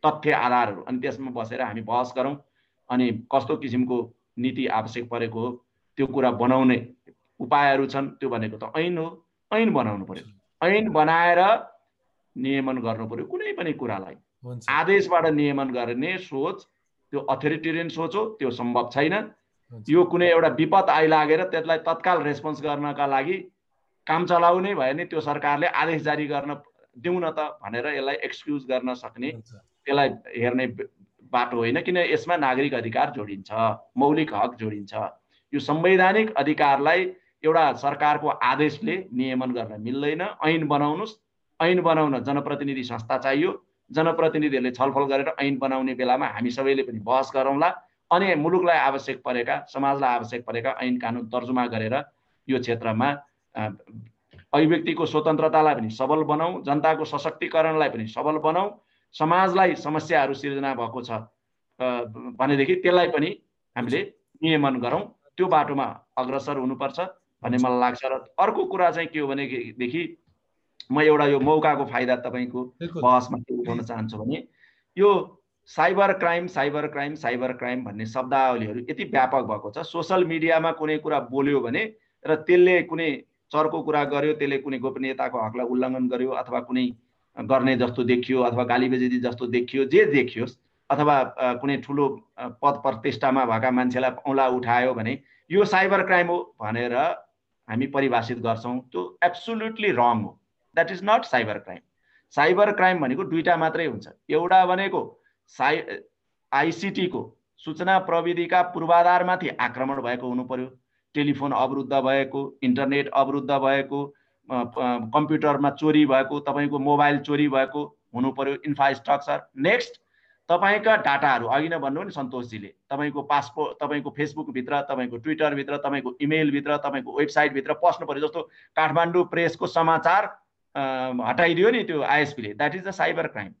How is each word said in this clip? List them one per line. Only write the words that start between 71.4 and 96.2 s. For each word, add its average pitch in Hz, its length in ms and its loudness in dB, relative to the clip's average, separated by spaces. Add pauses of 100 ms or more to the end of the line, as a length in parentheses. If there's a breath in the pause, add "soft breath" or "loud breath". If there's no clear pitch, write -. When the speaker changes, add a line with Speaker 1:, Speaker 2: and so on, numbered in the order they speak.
Speaker 1:
मौकाको 151 440 4
फाइदा 123 320 0
तपाईँको 123 480 -6
Speaker 2:
बिल्कुल। 165 380 -10
Speaker 1:
बहसमा 123 360 4
के 120 220 -6
उठाउन 117 220 -4
चाहन्छु 113 360 -8
भने 127 300 -6 (500 soft breath)
यो 196 420 4 (260)
साइबर 190 460 2
क्राइम, 175 340 0
साइबर 147 400 -2
क्राइम, 147 280 -6
साइबर 123 380 -4
क्राइम 123 320 -6
भन्ने 104 220 -8
शब्दावलीहरू 123 760 0
यति 151 240 -8
व्यापक 131 360 2
भएको 104 300 -6
छ। 139 80 -12
सोसियल 170 460 0
मिडियामा 165 480 2
कुनै 156 260 -2
कुरा 151 220 -2
बोल्यो 139 400 0
भने 190 340 -4 (320)
र 156 80 2
त्यसले 175 480 6
कुनै 160 420 -4 (260)
चर्को 156 320 0
कुरा 147 220 2
गर्यो, 143 280 0
त्यसले 143 260 0
कुनै 135 200 -6
गोपनीयताको 131 640 -4
हकलाई 120 240 -4
उल्लङ्घन 127 420 0
गर्यो 127 220 -2
अथवा 123 300 -4
कुनै 123 320 -2 (480)
गर्ने 131 360 2
जस्तो 123 280 0
देखियो 123 380 2
अथवा 120 220 0
गाली 123 240 2
बेजेती 127 320 0
जस्तो 120 260 -4
देखियो, 123 380 0
जे 170 200 6
देखियोस्, 139 540 0 (320)
अथवा, 147 300 4
अ, 127 340 -2
कुनै 139 220 -2
ठुलो, 139 520 -2 (100)
अ, 120 100 -10
पद 139 260 0
प्रतिष्ठामा 131 720 0
भएका 113 260 2
मान्छेलाई 127 400 2
औँला 135 380 0
उठायो 123 460 2
भने 120 280 -4 (280 soft breath)
यो 196 140 4
साइबर 190 420 2
क्राइम 180 200 4